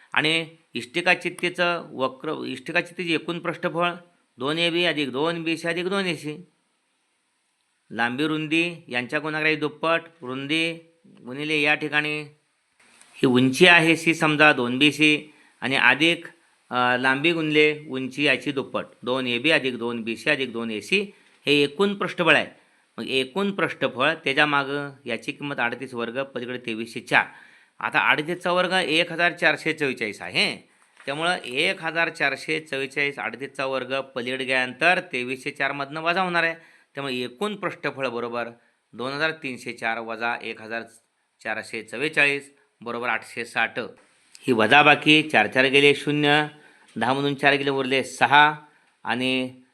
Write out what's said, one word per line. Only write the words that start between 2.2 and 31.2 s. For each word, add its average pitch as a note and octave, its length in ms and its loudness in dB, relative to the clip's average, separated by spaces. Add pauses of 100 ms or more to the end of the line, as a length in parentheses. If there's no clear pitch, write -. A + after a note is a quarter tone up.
इष्टिका C3 360 -4
चित्तीची E3+ 320 -4
एकूण E3 260 -4
पृष्ठफळ F3 520 -4 (460)
दोन C#3+ 200 -4
ए E3+ 120 2
बी E3+ 160 0
अधिक D3 260 0
दोन E3 320 -2
बी D#3+ 140 -2
सी E3 100 -6
अधिक F3 200 -2
दोन G3 180 -2
ए E3+ 100 -2
सी, D3+ 200 -10 (1600)
लांबी, B2 360 0
रुंदी D#3 360 -2 (260)
यांच्या B2 300 -4
गुणाकाराची D#3 380 0
दुप्पट, D#3+ 440 -2 (200)
रुंदी C#3 500 -2 (460)
गुणिले D3 440 -4
या D3 140 2
ठिकाणी D3+ 440 -2 (1000)
ही C#3+ 100 2
उंची C3 400 6
आहे E3 280 8
सी E3 200 0
समजा D3+ 380 4
दोन B2 240 -2
बी C#3+ 140 4
सी, D3+ 400 2 (300)
आणि B2+ 140 -2
अधिक, D3 500 4 (460)
अ, B2 260 2
लांबी C3+ 360 2
गुणिले D3+ 560 2
उंची C3 340 -4
याची C3+ 280 0
दुप्पट, A#2 340 -4 (180)
दोन B2+ 240 -2
ए A#2+ 100 0
बी C#3+ 140 2
अधिक C3 260 0
दोन A#2 260 -6
बी A2+ 140 -4
सी D#3 120 -6
अधिक C3 240 -2
दोन A#2 180 -6
ए G#2+ 100 -6
सी, - 180 -2 (460)
हे C#3 80 4 (100)
एकूण G3 320 0
पृष्ठबळ F3 400 2
आहे. A2 100 2 (520)
मग A2+ 120 -8
एकूण C3 420 -2
पृष्ठफळ D3 640 -2
त्याच्या D3 300 0
मागं C#3+ 440 -2 (160)
याची A#2+ 260 -6
किंमत C#3+ 280 -8
अडतीस B2 340 -4
वर्ग, A#2 320 -6
पलीकडे B2 400 -10
तेवीसशे A2+ 360 -8
चार. A2+ 240 4 (540)
आता A#2 220 0
अडतीसचा D3+ 500 2
वर्ग F3+ 220 0
एक E3+ 380 2
हजार E3+ 220 0
चारशे D3+ 400 0
चव्वेचाळीस B2 480 -4
आहे, B2 340 -2 (440)
त्यामुळं D#3+ 380 -2